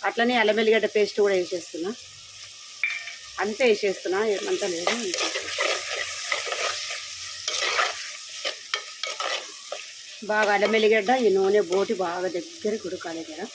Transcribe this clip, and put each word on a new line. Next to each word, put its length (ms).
అట్లనే 340
అల్లం 200
ఎల్లిగడ్డ 340
పేస్ట్ 280
కూడా 160
వేసేస్తున్నా. 520
అంతే 260
వేసేస్తున్నా, 500
ఏమంతా 380
లేదు. 200
బాగా 240
అల్లం 220
ఎల్లిగడ్డ, 320
ఈ 100
నూనె 340
బోటి 320
బాగా 340
దగ్గరికి 540
ఉడకాలి 400
కదా. 240